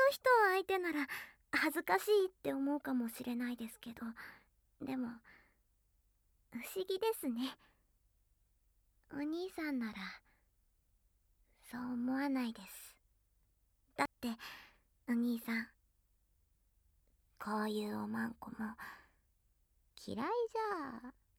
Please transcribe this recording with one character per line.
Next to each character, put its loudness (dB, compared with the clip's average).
人 2
相 2
手 2
な 0
ら 0
恥 2
ず 0
か 4
し -4
い 8
っ 0
て -2
思 2
う -2
か 0
も 2
し -10
れ -2
な -2
い -4
で -8
す -20
け -12
ど、 -12
で -4
も、 -2
不 -6
思 -2
議 0
で 2
す -2
ね。 -2
お -8
兄 -2
さ -4
ん 0
な -4
ら、 -10
そ -12
う -8
思 0
わ 2
な 2
い -2
で -14
す。 -18
だ 2
っ -2
て、 -4
お 2
兄 2
さ -4
ん、 -4
こ 0
う 0
い 0
う -2
お -4
ま -2
ん -6
こ -14
も -6
嫌 -4
い -2
じ -4